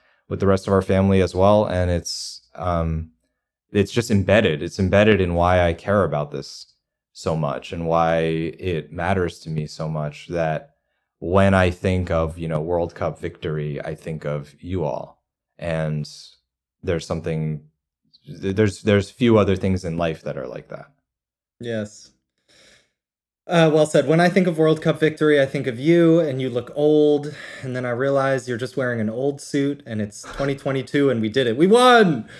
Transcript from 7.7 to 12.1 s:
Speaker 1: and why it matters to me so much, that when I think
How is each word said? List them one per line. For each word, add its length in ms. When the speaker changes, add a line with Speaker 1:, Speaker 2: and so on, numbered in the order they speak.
Speaker 1:
and 140
why 320
it 760
matters 480
to 100
me 180
so 200
much, 380
that 440
when 340
I 160
think 400